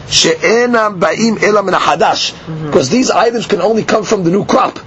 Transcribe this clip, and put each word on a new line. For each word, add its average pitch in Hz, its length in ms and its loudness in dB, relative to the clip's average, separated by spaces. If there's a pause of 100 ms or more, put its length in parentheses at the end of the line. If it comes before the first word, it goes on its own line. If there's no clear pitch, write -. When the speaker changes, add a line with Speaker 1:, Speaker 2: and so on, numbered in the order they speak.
Speaker 1:
שאינם 220 920 2
באים 180 440 0
אלא 208 200 2
מן 185 120 -2
החדש." 160 580 0
Speaker 2:
Mm-hmm. 156 380 -10
Speaker 1:
Because 143 180 2
these 247 220 0
items 233 360 0
can 208 140 -2
only 214 220 0
come 214 220 0
from 196 200 -2
the 165 60 2
new 185 140 0
crop. - 420 0